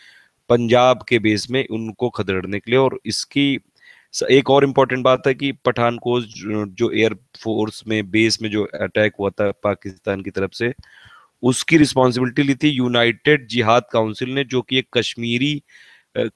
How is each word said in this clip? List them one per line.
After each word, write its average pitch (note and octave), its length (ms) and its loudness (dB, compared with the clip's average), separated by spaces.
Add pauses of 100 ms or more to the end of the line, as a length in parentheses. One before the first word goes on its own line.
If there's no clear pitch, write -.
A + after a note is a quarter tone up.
(480)
पंजाब A#2+ 600 4
के A#2+ 100 2
बेस G#2+ 320 0
में, C3 180 -2
उनको A2 400 -6
खदेड़ने F#2+ 500 -4
के A2+ 120 -10
लिए। B2+ 100 4
और C3 260 0
इसकी C#3 520 -2 (540)
स-, - 100 -6
एक C3 280 4
और C#3 140 6
इंपॉर्टेंट B2+ 400 0
बात C3 220 2
है C3+ 80 0
कि C3+ 180 -6
पठानकोट A#2+ 720 -2
जो, G#2+ 440 -8
जो G#2 240 -2
एयर G#2+ 240 0 (260)
फोर्स G#2+ 460 -6
में G#2+ 240 -4
बेस A2 320 2
में A2 80 -6
जो G#2 140 -2
अटैक G2+ 560 -2
हुआ G2 100 -2
था G#2 200 -2
पाकिस्तान G2 720 -6
की G2 100 -10
तरफ F#2+ 220 -6
से, A#2 220 -4 (680)
उसकी B2+ 340 2
रिस्पॉन्सिबिलिटी B2+ 680 2
ली C#3 120 0
थी D3 140 0
यूनाइटेड B2 800 0
जिहाद A2+ 440 2
काउंसिल A2+ 380 -2
ने, C#3 140 -4
जो B2 180 -2
कि C3 160 -2
एक B2+ 140 -4
कश्मीरी, A#2+ 680 -2 (540)
अ, A#2 80 -2 (120)